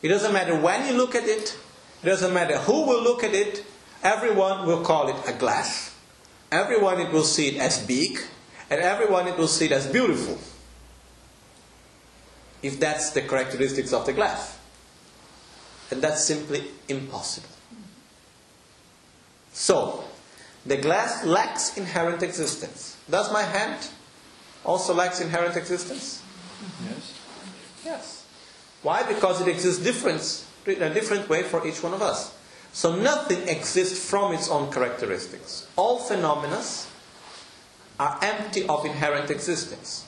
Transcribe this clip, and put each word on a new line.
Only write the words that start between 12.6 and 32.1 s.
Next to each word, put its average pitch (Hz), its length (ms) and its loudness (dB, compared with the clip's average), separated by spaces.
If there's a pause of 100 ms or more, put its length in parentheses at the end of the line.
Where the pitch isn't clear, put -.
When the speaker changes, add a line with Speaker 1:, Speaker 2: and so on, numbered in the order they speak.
Speaker 1:
If 139 180 -6
that's 151 320 0
the 139 100 2
characteristics 131 720 0
of 117 120 2
the 135 80 0
glass. - 460 -2 (1300)
And 131 100 -4
that's 151 220 0
simply 147 420 -2 (220)
impossible. - 640 -8 (2000)
So, - 500 0 (640)
the 135 120 0
glass 175 480 0
lacks - 520 0
inherent 170 460 -2
existence. - 760 -6 (120)
Does 196 220 2
my 214 120 2
hand 202 460 -2 (760)
also 180 300 2
lacks 180 280 2
inherent 175 340 0
existence? 180 680 -6 (640)
Speaker 2:
Yes. - 300 -10 (720)
Speaker 1:
Yes. - 400 -10 (560)
Why? 185 220 0
Because 185 380 2
it 180 60 4
exists 175 360 2
different, 190 600 0 (220)
in 190 160 0
a 156 120 0
different 208 360 0
way 165 140 2
for 165 240 -2
each 156 160 -6
one 170 100 -2
of 196 80 -2
us. - 340 -2 (380)